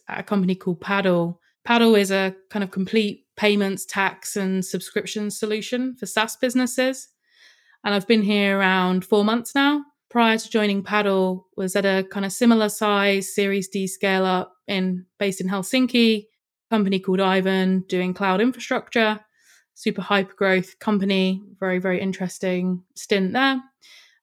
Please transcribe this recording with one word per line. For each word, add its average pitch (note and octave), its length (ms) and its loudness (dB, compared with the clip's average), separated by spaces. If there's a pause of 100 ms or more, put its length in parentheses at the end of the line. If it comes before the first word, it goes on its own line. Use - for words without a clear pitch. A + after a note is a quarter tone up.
at - 100 -8
a G3 60 -8
company F#3+ 320 0
called F3+ 240 -6
Paddle. F3+ 600 0 (220)
Paddle A#3 320 4
is G3+ 160 2
a F#3+ 240 0 (160)
kind G3+ 140 -4
of F#3+ 80 -8
complete G#3 540 -2 (100)
payments, G3+ 480 0
tax, - 500 -4
and F#3+ 300 -2
subscription G3 680 -6
solution A3+ 640 -4
for G#3 120 -14
SaaS A3 300 -2
businesses. B3+ 720 -2 (760)
And G3+ 100 0
I've G3 140 -2
been A3 140 4
here G3+ 360 2
around F#3 460 2
four G#3 200 2
months A3+ 300 0
now. C#4+ 300 2 (260)
Prior A3+ 260 4
to A3 140 -8
joining G#3 320 0
Paddle, F#3+ 640 0 (100)
was F#3+ 200 -2
at G3 80 2
a F#3+ 260 2
kind G3 160 -4
of F#3 60 -6
similar A3+ 380 4
size G3+ 600 0
Series G3 360 -2
D F#3+ 180 -4
scale F#3+ 380 0
up F#3 320 -2 (100)
in, F#3 380 -4 (140)
based G3 220 -2
in F#3 80 -4
Helsinki, A3+ 760 2
a - 40 -18 (480)
company G3 240 2
called F#3+ 220 0
Ivan, F#3+ 680 2
doing F3+ 260 -2
cloud F#3+ 260 0
infrastructure, A3+ 800 -2 (540)
super - 280 -4
hyper G3 320 0
growth F#3 460 0
company, F#3+ 600 0 (200)
very, F#3 180 -2
very F#3 220 -2
interesting F#3 800 -4 (140)
stint F#3+ 380 0
there. C4 280 0 (600)